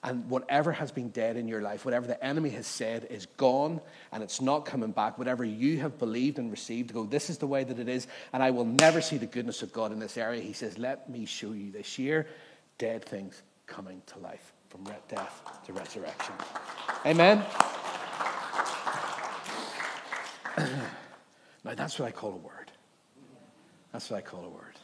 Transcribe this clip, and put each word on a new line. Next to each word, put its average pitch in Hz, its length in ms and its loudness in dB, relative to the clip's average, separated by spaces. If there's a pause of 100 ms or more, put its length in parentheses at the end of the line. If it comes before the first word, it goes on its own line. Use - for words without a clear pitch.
And 120 260 -4
whatever 139 420 4
has 131 200 -2
been 120 180 -4
dead 113 260 0
in 117 120 -2
your 110 160 -2
life, 104 200 -4
whatever 123 220 2
the 120 180 -2
enemy 143 280 2
has 120 160 -6
said 113 420 -2
is 104 160 -8
gone 143 560 4 (300)
and 110 100 -6
it's - 180 -4
not 135 240 4
coming 113 280 -2
back. 107 260 2
Whatever 123 260 0
you 120 360 2
have 135 180 -2
believed 123 400 2
and 117 140 -2
received, 117 420 -4
go, 110 140 -2
"This 143 240 0
is 156 80 -4
the 147 80 0
way 139 160 2
that 123 160 -4
it 117 100 -2
is, 127 160 0 (260)
and 127 120 4
I 131 80 8
will 123 140 4
never 156 360 8
see 156 160 0
the 117 80 -2
goodness 117 380 -4
of 104 100 -10
God 110 180 0
in 110 60 -6
this 110 180 -8
area." 113 280 -2
He 104 100 -8
says, 104 240 -6
"Let 127 320 -4
me 120 160 -6
show 107 280 -6
you 101 180 -8
this 101 260 -10
year 151 300 2 (500)
dead 113 260 -2
things 98 380 -10 (240)
coming 92 400 -14
to - 140 -18
life, - 340 -14 (160)
from 92 140 -16
re-, 104 100 -10 (140)
death - 340 -6 (240)
to 95 80 -12
resurrection." 85 640 -8 (680)
Amen? 175 400 12 (3000)
<clears throat> 135 260 0 (840)
Now, 110 100 -6
that's 139 240 -4
what 135 80 0
I 113 60 -4
call 104 220 -6
a 90 40 -10
word. - 340 -16 (1200)
That's 113 200 -10
what 107 60 -2
I 98 40 -4
call 90 240 -12
a 87 40 -12
word. - 340 -18